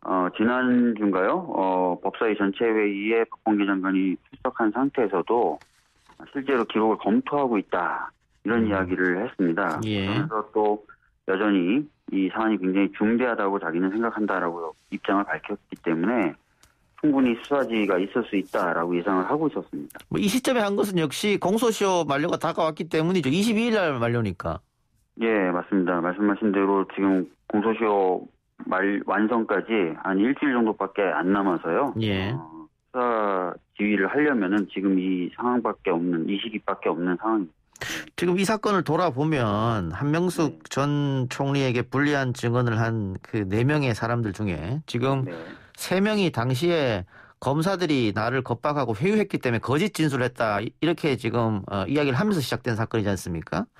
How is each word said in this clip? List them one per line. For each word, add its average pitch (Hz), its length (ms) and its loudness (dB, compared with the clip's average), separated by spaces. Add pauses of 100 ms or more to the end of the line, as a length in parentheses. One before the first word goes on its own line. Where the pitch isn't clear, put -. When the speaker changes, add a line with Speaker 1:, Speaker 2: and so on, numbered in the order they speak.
Speaker 1:
어, 92 340 0
지난주인가요? 117 960 2 (240)
어, 92 480 0
법사위 104 340 0
전체 101 280 0
회의에 110 680 2
박범계 104 340 0
장관이 95 520 0 (120)
출석한 113 420 -2
상태에서도 107 840 0 (760)
실제로 131 320 0
기록을 110 320 2
검토하고 127 640 2
있다, 87 520 -4 (320)
이런 113 200 2
Speaker 2:
음. 110 40 2
Speaker 1:
이야기를 92 580 0
했습니다. 90 600 0
Speaker 2:
예. 101 220 -2
Speaker 1:
그러면서 113 460 -2
또 107 300 0 (460)
여전히 101 580 2 (240)
이 95 200 0
사안이 110 280 0
굉장히 95 400 0
중대하다고 110 600 0
자기는 87 300 -2
생각한다라고 98 840 -2 (160)
입장을 101 320 0
밝혔기 - 600 -10
때문에 87 520 0 (680)
충분히 135 400 4
수사 143 220 0
지휘가 107 340 2
있을 101 280 -2
수 - 100 -4
있다라고 87 600 -2
예상을 92 320 0
하고 147 200 0
있었습니다. - 520 -8 (100)
Speaker 2:
뭐, - 100 -2
이 202 80 2
시점에 247 320 0
한 202 160 0
것은 202 240 0
역시 175 400 0
공소시효 196 680 2
만료가 147 320 0
다가왔기 160 520 -2
때문이죠. 165 400 2
이십이 208 360 2
일 240 80 2
날 170 240 2
만료니까. 113 640 -2 (640)
Speaker 1:
예, 107 280 4
맞습니다. 87 520 0
말씀하신 98 500 0
대로 98 420 2
지금 95 340 2 (200)
공소시효 104 800 0 (400)
말-, 98 400 0
완성까지 104 960 0
한 95 160 0
일주일 135 340 2
정도밖에 110 480 0
안 87 320 0
남아서요. 98 680 0
Speaker 2:
예. 98 320 0
Speaker 1:
어, 127 340 -12 (180)
수사 107 680 0 (240)
지휘를 104 340 2
하려면은 104 600 2
지금 98 280 2
이 92 360 0
상황밖에 117 540 -2
없는, 85 400 0
이 101 80 -2
시기밖에 104 520 -6
없는 87 300 0
상황입니다. 110 360 -2 (600)
Speaker 2:
지금 175 240 0
이 196 60 0
사건을 208 400 0
돌아보면 120 1040 0
한명숙 156 640 0
Speaker 1:
네. - 60 -20 (100)
Speaker 2:
전 143 600 0
총리에게 135 520 0
불리한 135 520 0
증언을 120 460 0
한 110 420 -2
그 104 280 -4
네 110 160 2
명의 143 280 2
사람들 117 380 -2
중에 98 540 -4
지금 131 400 -2
Speaker 1:
네. - 80 -8 (400)
Speaker 2:
세 - 260 -2
명이 202 320 2
당시에 127 720 0 (360)
검사들이 156 760 0
나를 120 280 0
겁박하고 127 520 -2
회유했기 190 440 0
때문에 117 200 0
거짓 151 340 0
진술을 139 300 0
했다, 113 380 0
이-, 120 180 -6
이렇게 156 380 0
지금, 113 520 0
어, 98 160 -2
이야기를 139 320 0
하면서 208 220 2
시작된 120 380 -4
사건이지 107 320 -2
않습니까? 85 560 -4 (140)